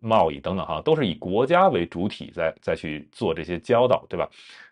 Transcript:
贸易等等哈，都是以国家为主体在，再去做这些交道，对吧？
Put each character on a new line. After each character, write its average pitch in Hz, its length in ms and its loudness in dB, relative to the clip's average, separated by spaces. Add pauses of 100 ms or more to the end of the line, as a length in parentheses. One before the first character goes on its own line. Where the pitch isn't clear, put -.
贸 107 300 2
易 71 80 -8
等 87 180 -4
等 87 80 -4
哈， 78 160 -6
都 156 140 2
是 151 100 2
以 87 100 -2
国 92 300 0
家 180 240 4
为 92 160 2
主 87 240 -4
体 - 240 -12
在， 80 300 -2
再 82 140 -2
去 76 360 -8
做 87 220 -2
这 80 80 -6
些 85 160 -6
交 120 300 2
道， - 200 0
对 92 80 -8
吧？ 76 100 -2 (460)